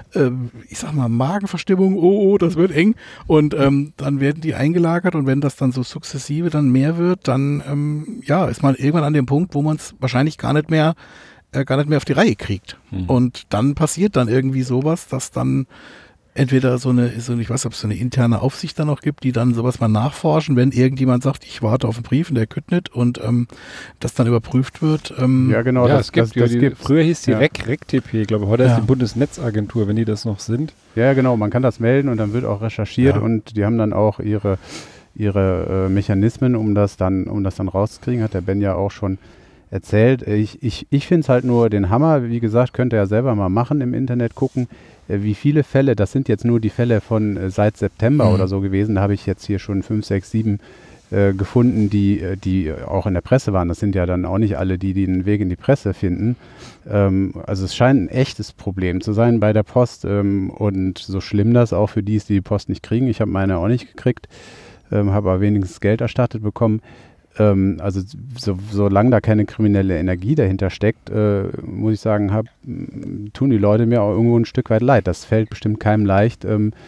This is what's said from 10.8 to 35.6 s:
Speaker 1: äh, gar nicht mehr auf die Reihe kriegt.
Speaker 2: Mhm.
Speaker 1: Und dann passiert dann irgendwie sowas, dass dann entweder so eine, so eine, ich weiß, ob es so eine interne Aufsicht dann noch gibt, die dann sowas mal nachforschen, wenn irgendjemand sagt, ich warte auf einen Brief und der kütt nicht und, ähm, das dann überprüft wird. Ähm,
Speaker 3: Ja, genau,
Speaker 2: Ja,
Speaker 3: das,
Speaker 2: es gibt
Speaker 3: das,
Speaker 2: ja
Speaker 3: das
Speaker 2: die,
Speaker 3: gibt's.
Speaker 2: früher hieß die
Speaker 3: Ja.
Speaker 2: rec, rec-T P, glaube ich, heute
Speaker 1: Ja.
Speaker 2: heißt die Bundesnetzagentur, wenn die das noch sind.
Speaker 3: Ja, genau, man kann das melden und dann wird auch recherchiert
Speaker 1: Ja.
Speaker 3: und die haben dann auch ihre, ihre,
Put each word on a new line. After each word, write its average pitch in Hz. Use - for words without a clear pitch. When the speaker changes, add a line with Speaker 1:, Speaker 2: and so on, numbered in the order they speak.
Speaker 1:
äh, 135
gar 131
nicht 147
mehr 151
auf -
die 143
Reihe 156
kriegt. -
Speaker 2:
Mhm. 92
Speaker 1:
Und 123
dann 135
passiert 160
dann 123
irgendwie 131
sowas, 135
dass -
dann 131
entweder 131
so 127
eine, 120
so 117
eine, 120
ich 104
weiß, 117
ob -
es -
so 107
eine 104
interne 120
Aufsicht -
dann 151
noch 143
gibt, -
die 127
dann 120
sowas 117
mal 117
nachforschen, 147
wenn 127
irgendjemand 127
sagt, -
ich -
warte 113
auf 113
einen 117
Brief 147
und 143
der 113
kütt -
nicht 180
und, 120
ähm, 120
das -
dann 117
überprüft -
wird. 156
Ähm, 131
Speaker 3:
Ja, 117
genau, 123
Speaker 2:
Ja, -
Speaker 3:
das, -
Speaker 2:
es -
gibt 135
Speaker 3:
das, 110
Speaker 2:
ja 120
Speaker 3:
das 117
Speaker 2:
die, 120
Speaker 3:
gibt's. 135
Speaker 2:
früher 156
hieß 160
die -
Speaker 3:
Ja. 107
Speaker 2:
rec, -
rec-T 131
P, 110
glaube 104
ich, 98
heute 120
Speaker 1:
Ja. 127
Speaker 2:
heißt 117
die 107
Bundesnetzagentur, 113
wenn 107
die 113
das 107
noch 104
sind. 123
Speaker 3:
Ja, 131
genau, 127
man 104
kann 123
das 120
melden 135
und 110
dann 107
wird 123
auch 104
recherchiert 113
Speaker 1:
Ja. 101
Speaker 3:
und 110
die 104
haben 113
dann 107
auch 104
ihre, 101
ihre, 95